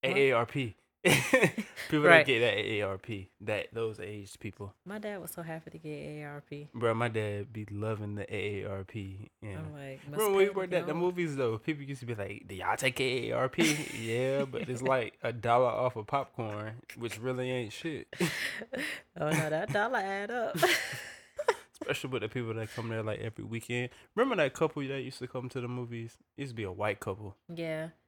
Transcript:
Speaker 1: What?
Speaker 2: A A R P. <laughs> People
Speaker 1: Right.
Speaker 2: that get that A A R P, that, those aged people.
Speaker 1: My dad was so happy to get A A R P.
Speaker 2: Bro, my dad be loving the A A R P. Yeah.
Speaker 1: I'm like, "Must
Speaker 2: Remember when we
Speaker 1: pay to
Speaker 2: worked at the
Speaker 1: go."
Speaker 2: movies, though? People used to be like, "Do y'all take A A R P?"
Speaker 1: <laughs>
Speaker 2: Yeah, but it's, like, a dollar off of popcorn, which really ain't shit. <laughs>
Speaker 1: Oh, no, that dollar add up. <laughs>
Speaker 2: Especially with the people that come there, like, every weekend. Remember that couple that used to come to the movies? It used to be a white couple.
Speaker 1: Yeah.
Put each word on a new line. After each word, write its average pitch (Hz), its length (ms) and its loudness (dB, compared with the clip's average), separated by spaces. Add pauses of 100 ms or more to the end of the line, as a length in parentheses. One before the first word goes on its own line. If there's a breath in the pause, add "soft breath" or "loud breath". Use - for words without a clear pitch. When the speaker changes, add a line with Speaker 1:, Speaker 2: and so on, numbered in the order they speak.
Speaker 1:
What? 135 160 2
Speaker 2:
A 139 120 8
A - 40 6
R 117 120 4
P. 123 300 -4 (260)
<laughs> - 40 2
People 160 1000 4
Speaker 1:
Right. 165 140 12
Speaker 2:
that 147 60 6
get 127 160 4
that 117 160 6
A 104 220 0
A - 100 2
R 95 80 -4
P, 95 320 -8 (120)
that, 101 320 -2
those 113 280 -4
aged 101 400 -10
people. 98 320 -10 (120)
Speaker 1:
My 196 140 -10
dad 208 220 -8
was - 100 -12
so 175 100 -10
happy 160 300 -10
to - 60 -16
get 156 120 -10
A 151 320 -8
A 151 40 -10
R 147 160 -12
P. 147 320 -12
Speaker 2:
Bro, 117 220 4
my 117 120 2
dad 107 460 -2
be 107 180 -8
loving 104 440 -4
the 101 180 -6
A 101 320 -2
A 101 40 -4
R 98 140 -4
P. 98 460 -10 (120)
Yeah. 104 180 -8
Speaker 1:
I'm 156 140 -8
like, 139 260 -12 (100)
"Must 156 80 -4
Speaker 2:
Remember 214 80 4
when 202 100 4
we 196 100 8
Speaker 1:
pay 196 60 2
to 190 60 -2
Speaker 2:
worked 185 160 -2
at 175 140 2
the 151 60 0
Speaker 1:
go." 165 60 0
Speaker 2:
movies, 175 380 2
though? 117 200 2
People 147 280 -4
used 139 160 -8
to 123 40 -10
be 117 100 -4
like, 101 320 -6
"Do 98 80 -10
y'all 90 200 0
take 131 240 2
A 123 300 2
A 117 80 0
R 127 120 2
P?" 165 140 2
Speaker 1:
<laughs> 151 340 0
Speaker 2:
Yeah, 127 480 0
but 131 240 -6
it's, 123 120 -4
like, 131 420 2
a 117 80 0
dollar 120 380 6
off 120 260 2
of 107 120 -6
popcorn, 110 760 -4 (160)
which 113 220 -6
really 127 300 -2
ain't 123 220 -2
shit. 151 420 -8
<laughs> - 60 -14 (1000 loud breath)
Speaker 1:
Oh, 151 100 2
no, 156 200 2
that 156 220 0
dollar 220 280 2
add 196 320 -4
up. 233 300 -2
<laughs> - 1200 -2
Speaker 2:
Especially - 280 -2
with 127 140 0
the 110 60 -2
people 117 240 -4
that 110 200 -4
come 113 160 -6
there, 110 140 -2
like, 107 180 -4
every 110 240 -8
weekend. 120 440 -4 (260 loud breath)
Remember 240 280 4
that 135 100 2
couple 147 320 0
that 135 160 -6
used 131 180 -10
to 127 80 -8
come 127 220 -6
to 127 120 -6
the 120 80 -6
movies? 117 480 -8 (200)
It 135 40 -8
used 139 100 -6
to 117 40 -10
be 110 80 -4
a 92 80 -4
white 101 280 -2
couple. 101 360 -6 (180)
Speaker 1:
Yeah. 160 360 -6 (180)